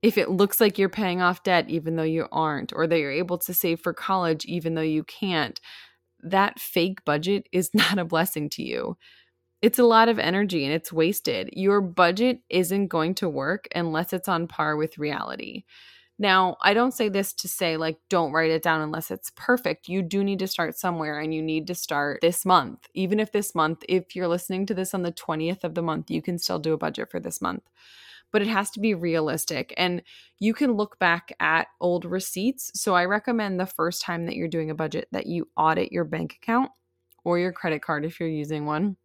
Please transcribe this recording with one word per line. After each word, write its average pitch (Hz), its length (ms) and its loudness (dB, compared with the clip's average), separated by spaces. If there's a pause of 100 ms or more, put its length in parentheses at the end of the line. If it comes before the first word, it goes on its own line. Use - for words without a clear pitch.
If 214 160 4
it 190 140 2
looks 196 300 2
like 208 180 4
you're 196 100 4
paying 180 320 0
off 180 220 2
debt 175 260 4
even 165 280 -2
though 160 80 0
you 160 260 0
aren't, 156 420 -2
or 160 140 2
that 165 140 4
you're 139 100 -2
able 175 280 0
to - 140 -6
save 170 280 0
for 170 120 -2
college 170 520 0
even 165 320 -2
though 160 40 0
you 156 220 0
can't, 165 560 -2 (640)
that 190 380 2
fake 185 440 -2
budget 160 460 0
is 180 200 0
<laughs> - 40 -16
not 190 240 2
a 175 60 0
blessing 160 460 -2
to - 120 -10
you. 62 340 -6 (640)
It's 240 200 2
a 247 40 8
lot 226 240 8
of 220 120 2
energy 180 440 0
and 139 80 0
it's 165 200 -4
wasted. 160 600 0
Your 196 280 4
budget 185 680 2
isn't 185 380 2
going 170 300 0
to 185 120 -2
work 147 460 -4
unless 170 380 -2
it's 185 160 -4
on 170 180 0
par 151 300 -2
with 156 220 -4
reality. - 680 -6 (520)
Now, 190 460 4
I 202 120 6
don't 247 200 4
say 214 140 0
this 196 240 0
to - 160 -8
say, 165 280 0
like, 160 220 -2 (100)
don't 170 220 4
write 160 220 4
it 160 100 2
down 160 180 2
unless 156 300 -4
it's - 240 -8
perfect. 247 540 0
You 185 140 0
do 190 200 0
need 196 160 0
to 190 80 -2
start 170 320 -4
somewhere, 160 400 -4
and 156 160 -4
you 156 80 -2
need 156 240 -2
to 175 80 -6
start 147 460 -2
this 175 260 2
month. 175 480 2
Even 190 240 0
if 214 140 -2
this 202 200 -2
month, 160 360 0
if 185 260 -2
you're 180 140 -2
listening 185 380 -2
to 208 80 -4
this 185 200 -4
on 185 80 -2
the 175 80 -2
twentieth 165 540 -4
of 160 100 -6
the 170 80 -2
month, 160 260 -4
you 165 140 -2
can 175 160 -4
still 175 220 -4
do 160 120 0
a 151 60 0
budget - 320 -4
for 180 80 -6
this - 220 -8
month, - 240 -4 (680)
but 208 120 0
it 202 60 0
has 208 240 0
to 202 80 -10
be 214 140 2
realistic. 160 840 -2
And 180 260 0 (360)
you 220 160 2
can 269 180 2
look 208 260 -2
back 170 420 0
at 160 280 2 (120)
old 175 240 0
receipts. 190 720 -4
So 196 200 0
I 175 100 4
recommend 208 540 0
the 185 80 0
first 175 360 -4
time 170 240 -4
that - 100 -6
you're 165 120 -4
doing 156 220 -2
a 151 40 -4
budget 156 380 -6
that - 140 -4
you 170 300 -4
audit 160 360 2
your 175 120 0
bank 160 380 -6
account 240 280 0 (540)
or 175 140 2
your 180 140 0
credit 156 300 -4
card 151 220 -2
if 165 160 -8
you're 165 80 -2
using 151 380 -4
one. 170 380 0